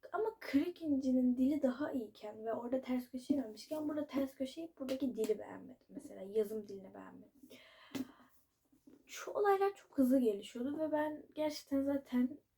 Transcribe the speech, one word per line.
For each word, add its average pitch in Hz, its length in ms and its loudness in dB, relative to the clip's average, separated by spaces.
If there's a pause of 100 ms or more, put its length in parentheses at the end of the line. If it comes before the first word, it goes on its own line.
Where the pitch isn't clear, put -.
(140)
Ama 440 260 0
kırk 294 280 2
ikincinin 262 680 2
dili 285 240 4
daha 277 300 0
iyiken 220 540 -8
ve 226 80 -2
orada 240 280 -2
ters 247 280 -2
köşe 262 240 -2
yememişken 285 560 -4
burada 294 180 -2
ters 269 280 -2
köşe 269 260 -6
yiyip - 180 -12
buradaki 262 380 -4
dili 214 220 0
beğenmedim 202 500 -14
mesela. 202 320 -14
Yazım 208 460 -2
dilini 190 260 -12
beğenmedim. 190 480 -18 (1600)
Şu - 260 -10
olaylar 392 440 4
çok - 220 -10
hızlı 262 220 6
gelişiyordu 240 600 0
ve 311 120 0
ben 302 320 0 (100)
gerçekten 302 480 -2
zaten 277 580 0 (180)